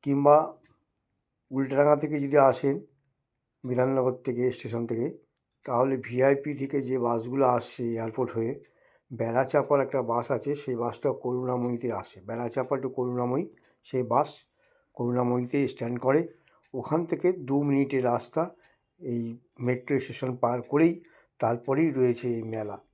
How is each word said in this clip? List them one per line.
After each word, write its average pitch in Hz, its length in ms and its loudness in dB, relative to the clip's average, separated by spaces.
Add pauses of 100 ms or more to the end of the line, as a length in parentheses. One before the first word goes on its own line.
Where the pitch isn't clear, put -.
কিংবা 143 340 6 (1120)
উল্টাডাঙ্গা 135 460 4
থেকে 151 240 -4
যদি 139 180 2
আসেন, 139 420 4 (840)
বিধাননগর 127 500 2 (120)
থেকে, 123 260 0
স্টেশন 117 340 -6
থেকে, 120 400 -6 (400)
তাহলে 131 300 2
ভিআইপি 135 580 0
থেকে 135 280 -4
যে 127 160 -2
বাসগুলো 120 480 0
আসছে 123 380 0
এয়ারপোর্ট 113 520 -4
হয়ে, 113 160 -2 (580)
বেড়াচাঁপার 127 680 0
একটা 131 220 -2
বাস 117 280 -2
আছে, 135 260 -2
সেই 131 200 -6
বাসটা 120 320 -4 (140)
করুণাময়ীতে 123 680 -2
আসে। 95 280 -10
বেড়াচাঁপা 120 640 -4
to 131 60 -4
করুণাময়ী 123 560 -2 (440)
সেই 127 140 -2
বাস 123 260 2 (680)
করুণাময়ীতে 123 720 0
স্ট্যান্ড 120 320 -6
করে। 135 200 4 (540)
ওখান 147 300 -2
থেকে 175 280 0
দু 143 300 -2
মিনিটের 139 420 2
রাস্তা, 120 380 0 (560)
এই 120 400 -6 (220)
মেট্রো 123 400 0
স্টেশন 127 360 -6
পার 120 260 0
করেই 160 300 4 (460)
তারপরেই 131 520 0
রয়েছে 127 380 0
এই 117 140 -2
মেলা। 110 340 -8 (180)